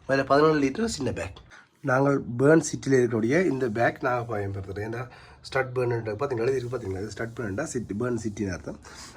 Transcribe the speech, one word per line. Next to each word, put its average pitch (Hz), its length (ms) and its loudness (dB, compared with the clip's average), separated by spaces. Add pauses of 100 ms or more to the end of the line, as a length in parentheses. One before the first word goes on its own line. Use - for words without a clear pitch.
அதுல 135 160 2
பதினேழு 147 360 6
லிட்டர் 139 260 0
சின்ன 127 260 -4
பேக். 85 260 -8 (440)
நாங்கள் 139 400 2 (180)
பேர்ன் 151 200 8
சிட்டியில் 135 400 2
இருக்கக்கூடிய 120 460 2
இந்த 135 220 0
பேக் 117 360 0
நாங்கள் 123 240 0
பயன்படுத்துகிறோம். 101 580 -6
ஏன்னா 113 160 -6 (400)
ஸ்டட் 131 340 -2
பேர்ன்ட்டு 117 380 0
பார்த்தீங்களா, 117 340 -2
இது 135 80 2
இருக்கு 120 220 -4
பார்த்தீங்களா, 95 240 -6
இது 110 160 -8
ஸ்டட் 117 180 -8
பேர்ன்டா 113 280 -4
சிட்டி, 104 360 -6
பேர்ன் 120 180 0
சிட்டின்னு 107 340 -4
அர்த்தம். - 280 -10 (380)